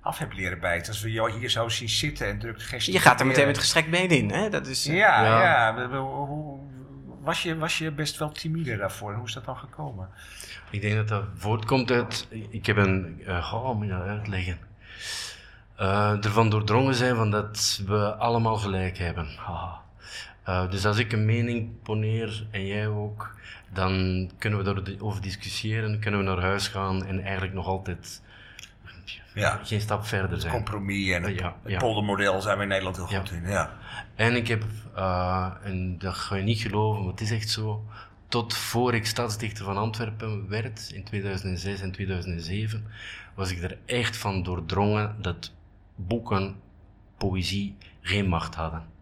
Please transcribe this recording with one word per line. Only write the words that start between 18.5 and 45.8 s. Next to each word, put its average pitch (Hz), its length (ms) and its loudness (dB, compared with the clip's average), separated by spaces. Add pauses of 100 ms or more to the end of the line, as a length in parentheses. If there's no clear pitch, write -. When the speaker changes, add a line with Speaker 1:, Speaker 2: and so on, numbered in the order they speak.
Speaker 3:
gelijk 92 400 0
hebben. 85 300 -2 (100)
Haha. 85 440 -8 (640)
Eh, 92 280 0
dus 98 140 -2
als 104 120 4
ik 110 140 2
een 110 140 2
mening 117 580 0
poneer 110 680 -2
en 98 140 -4
jij 104 220 -2
ook, 107 480 -6 (380)
dan 92 640 2
kunnen 104 260 0
we 98 200 0
daarover 101 380 -4
discussiëren, 107 800 -2
kunnen 104 200 2
we 98 60 2
naar 92 160 2
huis 95 260 2
gaan 95 380 0
en 95 180 -2
eigenlijk 95 300 -4
nog 95 140 -4
altijd 95 540 -6 (1120)
Speaker 1:
Ja. 101 300 0
Speaker 3:
geen 104 180 0
stap 104 240 -2
verder 98 260 0
Speaker 1:
Het 107 100 -2
Speaker 3:
zijn. - 120 -2
Speaker 1:
compromis 101 580 -2
en 87 120 2
het, 95 160 -2
Speaker 3:
Ja, 87 240 -4
Speaker 1:
het 107 80 -6
Speaker 3:
ja. 95 80 0
Speaker 1:
poldermodel 101 640 2
zijn 101 160 2
we 101 60 0
in 98 60 -2
Nederland 95 280 0
heel 92 120 -6
Speaker 3:
Ja. 98 100 0
Speaker 1:
goed 92 120 -6
in. 87 160 -6
Ja. 95 260 0 (420)
Speaker 3:
En 120 200 4
ik 117 120 0
heb, 110 160 0 (320)
eh, 92 560 0 (120)
en 92 340 -4
dat 90 180 -6
ga - 200 -4
je 95 80 0
niet 110 160 2
geloven, 107 420 0
maar 110 100 -2
het - 100 -8
is 110 100 -2
echt 110 180 -2
zo, 107 360 -4 (420)
tot 117 260 -2
voor 120 400 2
ik 110 120 2
stadsdichter 107 600 -2
van 98 120 0
Antwerpen 107 720 -2
werd, 107 440 -4
in 98 100 -10
tweeduizend 98 500 -4
en 90 60 -2
zes 95 220 -4
en 95 100 -4
tweeduizend 92 440 -2
en 85 60 -4
zeven, 107 440 -4 (500)
was 95 160 -2
ik 87 120 -4
er 87 220 -6
echt 120 320 -2
van 95 260 0
doordrongen 101 800 2
dat - 300 -4 (440)